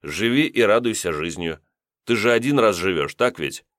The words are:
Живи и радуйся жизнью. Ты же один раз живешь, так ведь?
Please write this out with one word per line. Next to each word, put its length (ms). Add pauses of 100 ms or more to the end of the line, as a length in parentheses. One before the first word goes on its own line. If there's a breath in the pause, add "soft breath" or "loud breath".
Живи 440
и 140
радуйся 520
жизнью. 480 (440)
Ты 120
же 160
один 260
раз 180
живешь, 380
так 240
ведь? 260 (140)